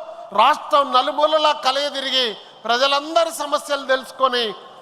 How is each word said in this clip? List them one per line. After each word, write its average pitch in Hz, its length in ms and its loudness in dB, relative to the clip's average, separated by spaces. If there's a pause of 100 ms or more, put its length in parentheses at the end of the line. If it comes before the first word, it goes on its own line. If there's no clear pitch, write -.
(340)
రాష్ట్రం 262 600 2
నలుమూలలా 302 580 2
కలయదిరిగి 269 840 -2 (320)
ప్రజలందరి 285 680 0
సమస్యలు 285 540 -4
తెలుసుకొని 247 680 0 (280)